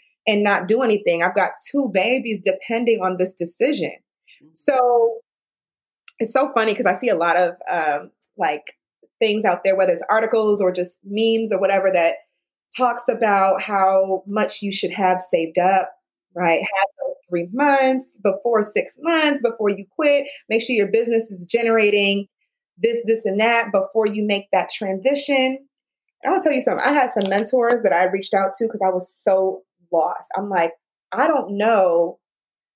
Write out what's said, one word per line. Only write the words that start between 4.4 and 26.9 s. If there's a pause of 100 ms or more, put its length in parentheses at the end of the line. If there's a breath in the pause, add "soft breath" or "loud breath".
So (1000)
it's
so
funny
'cause
I
see
a
lot
of, (140)
um, (260)
like, (440)
things
out
there,
whether
it's
articles
or
just
memes
or
whatever,
that (600)
talks
about
how
much
you
should
have
saved
up, (420)
right?
Have (120)
those (140)
three
months, (140)
before
six
months,
before
you (100)
quit. (220 loud breath)
Make
sure
your
business
is
generating (500)
this,
this,
and
that
before
you
make
that
transition. (560)
And
I'll
tell
you
something.
I